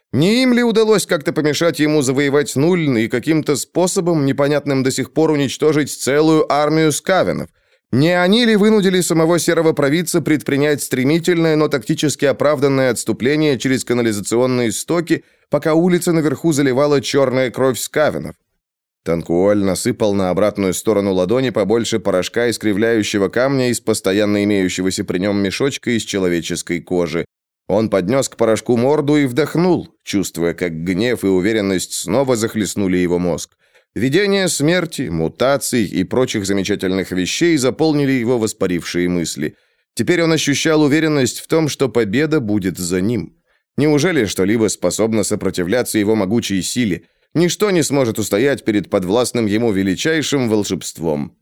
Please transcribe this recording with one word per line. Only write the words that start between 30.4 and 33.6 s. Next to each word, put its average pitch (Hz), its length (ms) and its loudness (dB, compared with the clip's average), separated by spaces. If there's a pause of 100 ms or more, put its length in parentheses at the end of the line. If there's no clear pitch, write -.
как 82 320 -6
гнев 98 400 -2
и 98 40 2
уверенность 95 640 0
снова 127 420 0
захлестнули 101 640 -2
его 87 200 0
мозг. 87 380 -4 (380)